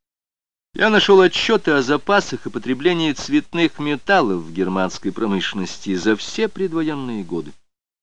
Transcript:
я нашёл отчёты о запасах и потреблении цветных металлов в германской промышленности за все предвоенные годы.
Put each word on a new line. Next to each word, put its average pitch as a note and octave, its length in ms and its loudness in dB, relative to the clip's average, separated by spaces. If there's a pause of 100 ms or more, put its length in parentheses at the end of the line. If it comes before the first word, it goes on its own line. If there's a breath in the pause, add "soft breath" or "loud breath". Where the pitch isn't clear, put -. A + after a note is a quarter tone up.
(760)
я G#3+ 140 2
нашёл G3+ 320 6
отчёты F#3 520 2
о C#3+ 100 4
запасах D3 640 0
и - 40 -10
потреблении C#3+ 640 0
цветных D3+ 680 0
металлов D3 640 2
в D#2+ 100 -14
германской F#2 580 -2
промышленности G2 880 -4
за G2+ 180 0
все G#3+ 340 -4
предвоенные D3+ 760 -6
годы. E2 280 -8 (500)